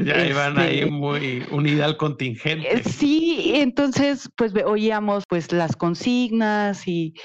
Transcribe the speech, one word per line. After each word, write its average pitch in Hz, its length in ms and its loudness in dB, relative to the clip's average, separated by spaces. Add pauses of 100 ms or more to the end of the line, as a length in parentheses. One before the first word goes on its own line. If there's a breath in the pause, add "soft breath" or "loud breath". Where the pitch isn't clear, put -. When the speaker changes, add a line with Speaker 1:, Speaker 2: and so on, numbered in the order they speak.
Speaker 1:
Ya - 220 2
iban 143 320 0
ahí 139 220 2
Speaker 2:
este, 147 100 0
Speaker 1:
muy 143 580 -4
unida 147 360 2
al 151 120 0
contingente. 147 760 -2
Speaker 2:
eh, 233 120 2
sí, 311 720 0
entonces, 277 800 0
pues, 220 180 0
ve-, 196 120 2
oíamos, 208 640 0
pues, 170 240 -2
las 170 240 0
consignas 208 1120 0
y, 165 380 -2